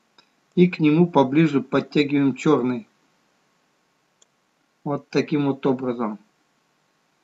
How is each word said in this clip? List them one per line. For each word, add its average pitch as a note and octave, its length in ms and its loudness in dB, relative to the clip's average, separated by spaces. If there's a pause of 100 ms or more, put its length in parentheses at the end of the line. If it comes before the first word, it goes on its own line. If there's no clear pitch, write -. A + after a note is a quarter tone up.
(540)
И F3+ 140 4
к F3+ 100 -12
нему D#3+ 280 4
поближе C#3+ 560 2
подтягиваем C#3 720 -2
черный. B2+ 520 -2 (2000)
Вот C#3+ 240 -8
таким C#3+ 380 -2
вот C3+ 180 -4
образом. B2 540 -4 (1040)